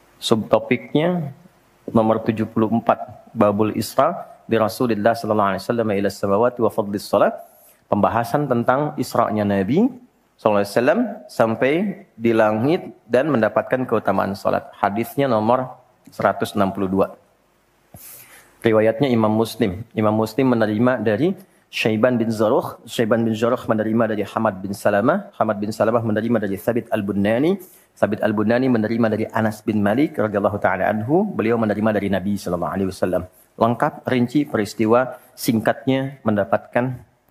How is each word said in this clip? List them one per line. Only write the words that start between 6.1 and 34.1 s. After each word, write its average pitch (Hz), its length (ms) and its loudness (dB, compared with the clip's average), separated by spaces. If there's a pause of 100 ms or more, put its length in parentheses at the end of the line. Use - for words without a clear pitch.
wa 104 80 0
fadlis 101 320 -4
shalat. 135 320 2 (560)
Pembahasan 110 560 0
tentang 127 480 0
Isra'nya 107 480 0
Nabi 101 400 2 (560)
sallallahu 104 240 2
alaihi - 80 -8
wasallam 143 280 2 (280)
sampai 117 440 0 (440)
di 117 160 0
langit 110 720 0
dan 123 240 2
mendapatkan 127 560 0
keutamaan 98 480 0
salat. 98 480 -4
Hadisnya 113 480 0
nomor 117 480 0 (320)
seratus - 480 -2
enam 95 160 0
puluh 98 160 -4
dua. 95 240 0 (1500)
Riwayatnya 113 480 2
Imam 113 160 2
Muslim. 107 640 -2
Imam 107 240 0
Muslim 120 400 0
menerima 110 480 0
dari 120 320 0 (320)
Syaiban 117 480 0
bin 113 160 0
Zarukh. 110 560 0
Syaiban 113 400 0
bin 110 80 -2
Zarukh 120 320 0
menerima 110 480 0
dari 104 80 -2
Hamad 101 400 -2
bin 98 80 -8
Salamah. 123 640 0
Hamad 110 240 -2
bin 104 80 -4
Salamah 113 320 0
menerima 110 480 -2
dari 98 80 -4
Thabit 113 320 -4
Al-Bunani. 110 720 0 (320)
Thabit 104 320 -2
Al-Bunani 110 480 2
menerima 113 400 0
dari 107 160 -2
Anas 110 320 -2
bin 104 240 0
Malik 120 320 0
radhiyallahu 104 400 0
ta'ala 95 320 -2
anhu. 127 400 0
Beliau 113 320 0
menerima 107 320 0
dari 101 160 -2
Nabi 95 320 -2
sallallahu 87 320 -4
alaihi 95 160 -2
wasallam. 92 400 -2 (320)
Lengkap, 120 480 0
rinci 123 400 0